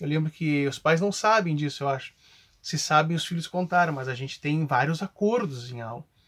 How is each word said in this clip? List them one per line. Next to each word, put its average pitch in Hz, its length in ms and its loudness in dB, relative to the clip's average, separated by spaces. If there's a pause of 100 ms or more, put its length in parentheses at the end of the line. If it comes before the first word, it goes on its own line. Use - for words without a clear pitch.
Eu 156 80 -6
lembro 156 240 0
que 147 340 0
os 135 140 -4
pais 160 200 4
não 202 120 0
sabem 214 420 2
disso, 147 300 -2
eu 143 40 0
acho. 135 240 -4 (480)
Se - 160 -6
sabem, 160 400 2
os 156 80 -2
filhos 165 220 -6
contaram, 175 460 2
mas 131 160 -6
a 127 80 -4
gente 135 240 -10
tem 151 260 0
vários 143 340 2
acordos 165 680 -2
em 120 100 -10
aula. 117 240 -10 (240)